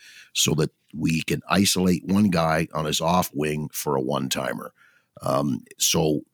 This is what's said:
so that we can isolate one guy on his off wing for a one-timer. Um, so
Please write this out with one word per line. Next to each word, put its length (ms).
so 220
that 160
we 260
can 280
isolate 580
one 240
guy 420
on 140
his 160
off 320
wing 360
for 260
a 40
one-timer. 720
Um, 420
so 440